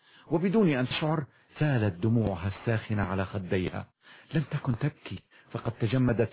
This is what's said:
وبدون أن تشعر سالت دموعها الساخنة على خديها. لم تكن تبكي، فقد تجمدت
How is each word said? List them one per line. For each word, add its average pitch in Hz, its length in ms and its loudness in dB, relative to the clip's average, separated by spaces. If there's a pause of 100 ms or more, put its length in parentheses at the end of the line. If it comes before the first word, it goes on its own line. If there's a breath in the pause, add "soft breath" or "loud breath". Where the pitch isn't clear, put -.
(320 soft breath)
وبدون 185 380 4
أن 127 180 2
تشعر 156 380 -2 (340 soft breath)
سالت 107 440 2
دموعها 104 440 2
الساخنة 107 560 -2
على 95 220 0
خديها. 95 640 -4 (460 loud breath)
لم 151 180 2
تكن 131 260 -2
تبكي، 139 420 -6 (320 soft breath)
فقد - 200 -6
تجمدت 117 600 2